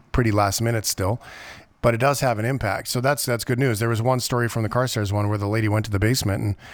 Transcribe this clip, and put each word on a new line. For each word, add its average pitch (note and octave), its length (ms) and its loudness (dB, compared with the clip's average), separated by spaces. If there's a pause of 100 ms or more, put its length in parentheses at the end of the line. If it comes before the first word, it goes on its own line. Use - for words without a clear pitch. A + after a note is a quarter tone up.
(120)
pretty A#2 200 2
last G2+ 300 2
minute A#2 240 0
still. G2+ 360 -2 (600)
But A#2+ 140 4
it A2 60 0
does C#3 180 2
have A#2+ 180 0
an G#2+ 80 -2
impact. A#2+ 440 -2
So B2 120 -2
that's, C#3 240 0
that's A#2 180 -2
good B2 140 -2
news. B2 220 2
There A#2 100 0
was A2+ 140 0
one B2+ 160 2
story A#2+ 280 0
from A2+ 140 -2
the G#2 80 -2
Carstairs A2+ 420 0
one G#2 180 0
where G#2 100 0
the G2+ 80 -2
lady A2 200 0
went G#2+ 180 2
to G#2+ 60 -8
the G2+ 60 2
basement G#2+ 460 0
and, G2 120 0 (180)